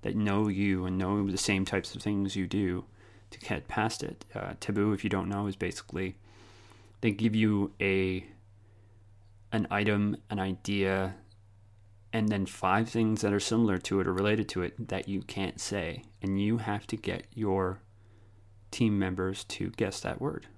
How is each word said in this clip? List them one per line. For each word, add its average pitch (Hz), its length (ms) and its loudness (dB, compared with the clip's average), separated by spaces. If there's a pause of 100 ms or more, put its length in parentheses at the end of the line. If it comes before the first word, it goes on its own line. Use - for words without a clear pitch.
that 98 140 -4
know 104 320 2
you 95 380 2
and 92 120 -2
know 98 320 2
the 92 80 -2
same 95 280 2
types - 280 -2
of - 80 -10
things 98 340 -2
you 95 120 -2
do 92 380 0 (460)
to - 80 -18
get - 280 -6
past - 340 -2
it. - 320 -10
Uh, 98 260 -8
Taboo, 104 340 2
if 95 100 -4
you 107 60 0
don't 98 200 -2
know, 101 180 -2
is 95 80 -4
basically 92 600 -6 (880)
they 113 100 4
give 107 240 2
you 107 460 2
a, 95 440 2 (1300)
an 110 180 0
item, 104 480 2 (120)
an 104 100 -4
idea, 95 760 0 (960)
and 107 160 2
then 98 160 2
five 101 440 2
things 110 320 2
that 101 120 4
are 101 60 4
similar 110 380 4
to 95 220 0
it 92 80 2
or 92 60 2
related 104 360 2
to 92 140 -2
it - 240 -6
that - 200 -4
you 98 140 -4
can't - 380 -6
say. 82 440 -4 (180)
And 98 200 0
you 107 160 2
have 110 300 -4
to - 80 -4
get - 380 -6
your 95 480 0 (920)
team 107 260 4
members 92 480 0
to - 260 -6
guess 98 280 -2
that 123 220 -6
word. - 260 -6 (100)